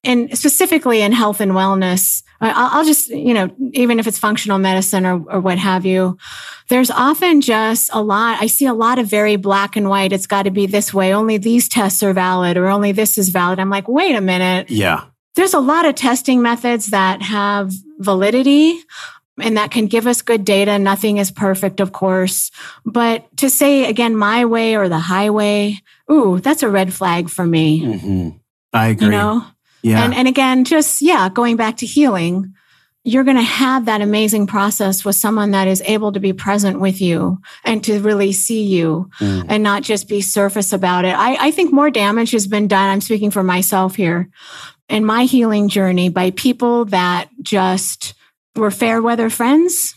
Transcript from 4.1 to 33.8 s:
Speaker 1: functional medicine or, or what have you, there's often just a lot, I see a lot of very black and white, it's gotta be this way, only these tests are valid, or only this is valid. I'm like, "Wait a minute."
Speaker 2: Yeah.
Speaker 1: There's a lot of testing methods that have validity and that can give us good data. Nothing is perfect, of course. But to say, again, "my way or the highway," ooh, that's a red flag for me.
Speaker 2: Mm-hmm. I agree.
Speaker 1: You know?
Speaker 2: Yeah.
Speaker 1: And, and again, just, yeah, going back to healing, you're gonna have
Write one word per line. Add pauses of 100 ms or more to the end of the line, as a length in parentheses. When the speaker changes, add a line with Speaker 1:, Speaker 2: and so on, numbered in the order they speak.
Speaker 1:
functional
medicine
or,
or
what
have
you, (500)
there's
often
just
a
lot,
I
see
a
lot
of
very
black
and
white,
it's
gotta
be
this
way,
only
these
tests
are
valid,
or
only
this
is
valid.
I'm
like,
"Wait
a
minute."
Speaker 2:
Yeah. (320)
Speaker 1:
There's
a
lot
of
testing
methods
that
have (280)
validity (600)
and
that
can
give
us
good
data.
Nothing
is
perfect,
of
course. (340)
But (140)
to
say,
again,
"my
way
or
the
highway," (320)
ooh,
that's
a
red
flag
for
me.
Speaker 2:
Mm-hmm. (440)
I
agree.
Speaker 1:
You
know? (380)
Speaker 2:
Yeah.
Speaker 1:
And,
and
again,
just,
yeah,
going
back
to
healing, (500)
you're
gonna
have